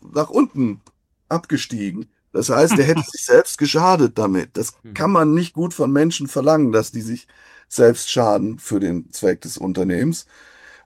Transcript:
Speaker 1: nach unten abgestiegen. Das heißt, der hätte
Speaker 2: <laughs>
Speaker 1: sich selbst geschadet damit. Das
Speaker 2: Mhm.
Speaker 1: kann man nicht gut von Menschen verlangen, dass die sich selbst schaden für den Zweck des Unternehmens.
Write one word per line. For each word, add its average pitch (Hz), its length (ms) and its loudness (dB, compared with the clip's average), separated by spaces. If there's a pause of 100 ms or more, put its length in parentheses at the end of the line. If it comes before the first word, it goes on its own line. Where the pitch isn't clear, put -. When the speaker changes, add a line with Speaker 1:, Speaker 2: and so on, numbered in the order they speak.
(140)
Speaker 1:
nach 147 160 -2
unten 135 520 0 (480)
abgestiegen. 110 800 -6 (260)
Das 110 160 -2
heißt, 156 280 4
der 143 80 4
hätte 160 180 2
Speaker 2:
<laughs> - 80 -16
Speaker 1:
sich - 140 -12
selbst - 320 4
geschadet 156 600 2
damit. 95 400 -2
Das 113 160 -6 (100)
Speaker 2:
Mhm. 110 100 -20
Speaker 1:
kann 202 180 -2
man 156 220 4
nicht 170 200 -2
gut 170 200 -4
von 135 180 -2
Menschen 143 360 0
verlangen, 143 440 2
dass 110 200 0
die 120 100 -10
sich 113 260 -10 (400)
selbst 117 440 4
schaden 107 480 0
für - 200 -4
den 87 320 -4
Zweck 92 300 -2
des - 160 -14
Unternehmens. 95 680 -4 (600)